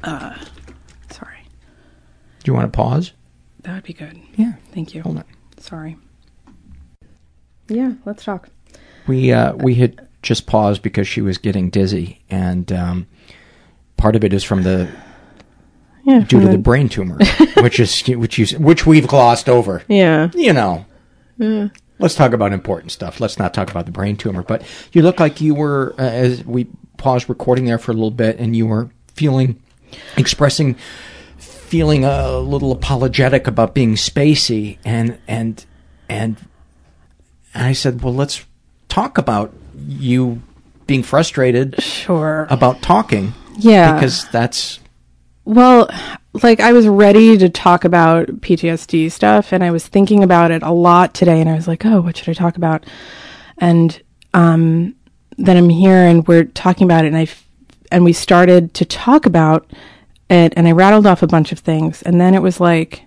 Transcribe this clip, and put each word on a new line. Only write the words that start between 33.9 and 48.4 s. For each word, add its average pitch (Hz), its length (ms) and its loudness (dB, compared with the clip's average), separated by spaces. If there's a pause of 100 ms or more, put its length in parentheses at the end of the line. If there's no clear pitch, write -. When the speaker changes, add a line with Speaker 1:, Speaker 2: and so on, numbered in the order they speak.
Speaker 2:
spacey, 117 880 -2
and, 117 440 -6
and, 113 360 -8 (460)
and 107 280 -8 (1160)
I 123 200 -2
said, 123 280 -4
"Well, 127 140 -6
let's 143 300 -6 (420)
talk 233 320 -4
about 110 340 -4 (340)
you 127 540 -4 (460)
being 131 160 -2
frustrated 131 800 -2
Speaker 1:
Sure. 156 680 -6
Speaker 2:
about 127 320 0
talking." 117 520 -2 (240)
Speaker 1:
Yeah. 202 360 6
Speaker 2:
Because 139 360 -2
that's - 500 -6 (640)
Speaker 1:
Well, 240 460 4 (540)
like, 233 180 4
I 226 100 4
was 233 160 6
ready 208 500 6
to 185 120 4
talk 175 340 0
about 165 580 0